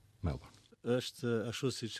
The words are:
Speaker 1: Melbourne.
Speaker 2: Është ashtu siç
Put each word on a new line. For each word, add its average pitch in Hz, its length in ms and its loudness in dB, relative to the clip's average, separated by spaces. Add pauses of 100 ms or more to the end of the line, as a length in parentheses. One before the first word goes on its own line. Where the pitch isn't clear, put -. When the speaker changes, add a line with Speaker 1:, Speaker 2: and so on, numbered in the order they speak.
(280)
Speaker 1:
Melbourne. - 320 -4 (380)
Speaker 2:
Është - 340 -2 (160)
ashtu 123 240 0
siç 113 280 -4